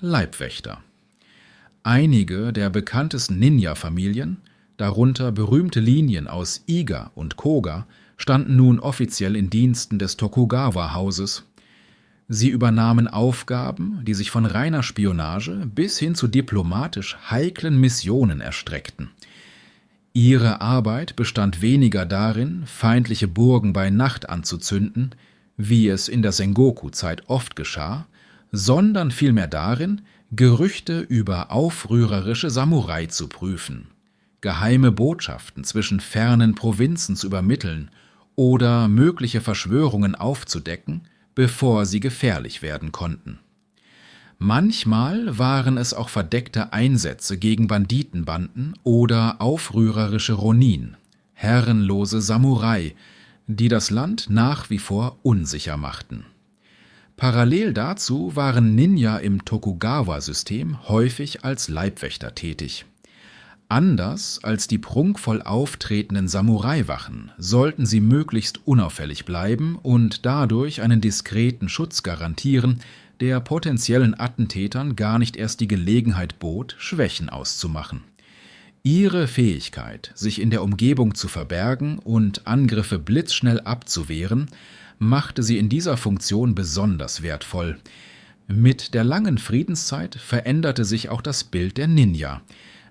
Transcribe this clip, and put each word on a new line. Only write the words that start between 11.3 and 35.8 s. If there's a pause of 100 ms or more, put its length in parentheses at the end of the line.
Sie
übernahmen
Aufgaben,
die
sich
von
reiner
Spionage
bis
hin
zu
diplomatisch (120)
heiklen
Missionen
erstreckten. (1000)
Ihre
Arbeit
bestand
weniger
darin,
feindliche
Burgen
bei
Nacht
anzuzünden, (420)
wie
es
in
der
Sengoku-Zeit
oft
geschah, (440)
sondern
vielmehr
darin, (300)
Gerüchte
über
aufrührerische
Samurai
zu
prüfen, (520)
geheime
Botschaften
zwischen